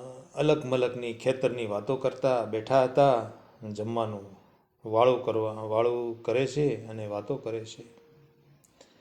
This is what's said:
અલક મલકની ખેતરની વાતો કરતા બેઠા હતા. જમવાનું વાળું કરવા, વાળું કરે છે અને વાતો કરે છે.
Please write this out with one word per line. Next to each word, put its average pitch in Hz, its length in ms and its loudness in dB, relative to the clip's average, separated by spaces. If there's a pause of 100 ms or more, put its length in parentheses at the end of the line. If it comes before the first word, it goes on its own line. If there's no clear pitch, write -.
(360)
અલક 147 300 2
મલકની 123 480 -2
ખેતરની 123 520 -2
વાતો 104 300 -2
કરતા 127 500 0
બેઠા 110 380 2
હતા. 127 480 4 (400)
જમવાનું 104 720 -6 (440)
વાળું 120 400 6
કરવા, 110 280 0
વાળું 113 720 0
કરે 127 240 2
છે 127 380 0
અને 110 220 -8
વાતો 104 280 -4
કરે 110 300 -6
છે. - 180 -16 (1160)